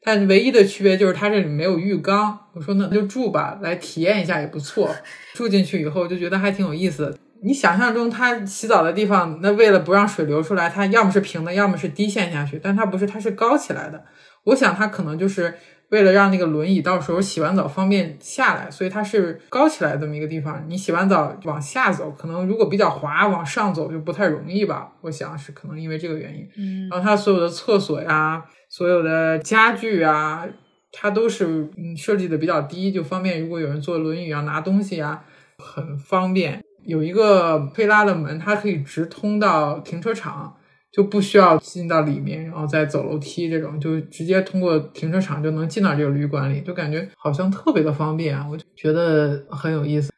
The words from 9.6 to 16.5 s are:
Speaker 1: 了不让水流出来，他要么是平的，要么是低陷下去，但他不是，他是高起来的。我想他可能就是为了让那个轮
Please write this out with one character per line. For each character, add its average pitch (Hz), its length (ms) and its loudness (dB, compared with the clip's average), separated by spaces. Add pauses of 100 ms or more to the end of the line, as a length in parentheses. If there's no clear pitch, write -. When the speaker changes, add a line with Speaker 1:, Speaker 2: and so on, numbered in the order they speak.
Speaker 1:
了 196 80 8
不 165 140 0
让 202 140 6
水 180 200 -2
流 147 160 0
出 160 120 -2
来， 170 140 0
他 196 180 -2
要 214 180 4
么 196 60 4
是 196 100 4
平 175 240 -6
的， 175 100 -6
要 202 140 2
么 185 80 0
是 160 120 -6
低 202 200 -4
陷 196 220 -2
下 147 140 -4
去， 147 180 -8
但 196 120 -2
他 226 100 2
不 190 140 -2
是， 202 80 0
他 208 140 -6
是 214 100 -2
高 226 260 2
起 - 160 -4
来 156 160 -8
的。 156 160 -16 (400)
我 240 100 4
想 214 200 2
他 208 120 0
可 202 160 -6
能 156 160 -4
就 190 100 0
是 175 240 -4 (380)
为 208 120 4
了 190 100 8
让 196 180 6
那 190 80 2
个 180 80 2
轮 156 260 0